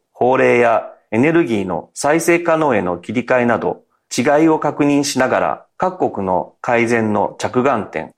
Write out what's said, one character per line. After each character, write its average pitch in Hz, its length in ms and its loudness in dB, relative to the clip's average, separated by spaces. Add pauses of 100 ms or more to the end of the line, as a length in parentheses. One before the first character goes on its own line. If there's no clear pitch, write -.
(120)
法 123 240 0
令 127 240 4
や 117 320 2 (180)
エ 110 100 0
ネ 151 120 2
ル 165 140 2
ギ 107 160 -2
ー 95 40 -6
の 87 280 -8
再 147 260 0
生 170 200 2
可 170 180 0
能 147 180 0
へ 95 60 0
の 90 160 -4
切 104 160 -12
り 117 100 -2
替 127 180 0
え 120 40 0
な 113 140 0
ど、 90 240 -6 (320)
違 143 280 2
い 165 60 4
を 156 100 2
確 147 240 -2
認 143 220 2
し - 140 -4
な 127 100 0
が 101 100 0
ら、 82 260 -4 (120)
各 180 340 -2
国 98 160 -6
の 90 320 -2
改 120 280 0
善 113 260 0
の 98 240 -2
着 123 260 -2
眼 120 280 -2
点、 78 260 -10